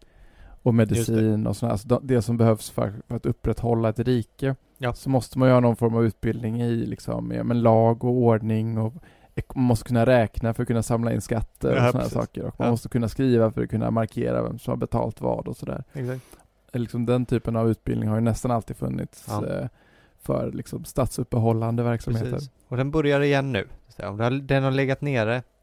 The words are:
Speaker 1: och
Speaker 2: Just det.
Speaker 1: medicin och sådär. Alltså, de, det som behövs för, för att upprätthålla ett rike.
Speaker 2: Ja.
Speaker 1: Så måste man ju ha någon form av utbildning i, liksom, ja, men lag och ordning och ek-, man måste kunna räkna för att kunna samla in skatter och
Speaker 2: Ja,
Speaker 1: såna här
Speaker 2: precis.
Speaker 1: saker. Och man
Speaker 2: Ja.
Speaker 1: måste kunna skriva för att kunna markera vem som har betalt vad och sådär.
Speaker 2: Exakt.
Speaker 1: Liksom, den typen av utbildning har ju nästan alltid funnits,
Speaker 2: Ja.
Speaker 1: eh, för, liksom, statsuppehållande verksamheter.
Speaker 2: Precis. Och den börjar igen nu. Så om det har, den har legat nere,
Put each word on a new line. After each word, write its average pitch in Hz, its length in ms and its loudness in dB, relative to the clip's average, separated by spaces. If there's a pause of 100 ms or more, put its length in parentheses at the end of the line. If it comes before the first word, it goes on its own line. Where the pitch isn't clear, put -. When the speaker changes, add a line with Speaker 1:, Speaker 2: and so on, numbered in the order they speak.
(640)
Speaker 1:
och 120 120 4
Speaker 2:
Just 113 320 2
det. 113 60 0
Speaker 1:
medicin 110 340 2
och 104 100 -2
sådär. 117 140 -2
Alltså, 107 160 -4
de, 120 200 2
det 127 140 2
som 117 160 -2
behövs 113 320 2
för, 113 240 -4 (140)
för 120 80 -6
att 113 100 -8
upprätthålla 113 640 0
ett 107 100 -2
rike. 127 560 -2 (220)
Speaker 2:
Ja. 123 160 -4
Speaker 1:
Så - 160 -8
måste 131 300 0
man 131 80 6
ju 127 60 8
ha 123 60 6
någon 120 160 4
form 113 200 0
av 117 100 4
utbildning 113 560 -2
i, 117 140 0 (100)
liksom, 117 460 -6
ja, 117 120 -4
men 117 180 0
lag 113 420 4
och 123 80 0
ordning 113 640 2
och 110 160 -2 (420)
ek-, - 200 -8
man 135 80 2
måste 120 240 2
kunna 117 180 2
räkna 117 480 4
för 123 100 -4
att - 40 -6
kunna 113 160 0
samla 117 300 0
in 110 80 -2
skatter - 500 -4
och - 60 2
Speaker 2:
Ja, - 20 4
Speaker 1:
såna 123 120 4
här 127 80 0
Speaker 2:
precis. 120 140 -4
Speaker 1:
saker. - 320 -4
Och - 140 -8
man 117 80 0
Speaker 2:
Ja. 120 40 4
Speaker 1:
måste 113 180 -2
kunna 117 200 0
skriva 117 420 4
för 123 120 -4
att 117 60 -4
kunna 117 220 0
markera 117 520 -2
vem 117 160 -6
som - 120 -6
har 123 60 -2
betalt 117 440 -4
vad 117 260 -2
och 117 100 -8
sådär. - 260 -10 (100)
Speaker 2:
Exakt. 127 320 -8 (480)
Speaker 1:
Liksom, 120 320 -4
den 123 200 2
typen 117 300 -2
av 113 140 2
utbildning 113 400 -2
har 107 60 0
ju 113 60 2
nästan 117 300 0
alltid 117 260 -4
funnits, - 520 -8
Speaker 2:
Ja. - 180 -2
Speaker 1:
eh, 92 200 -6 (540)
för, 131 300 -4
liksom, - 340 -10
statsuppehållande 117 960 -2
verksamheter. 117 480 -2
Speaker 2:
Precis. 135 180 -8 (180)
Och 123 100 -6
den 135 140 -2
börjar 143 300 2
igen 139 300 2
nu. 98 160 -2 (200)
Så - 200 -12
om 98 100 -8
det 113 60 -2
har, 120 80 2
den 135 320 0
har 135 80 2
legat 135 300 0
nere, 123 420 0 (200)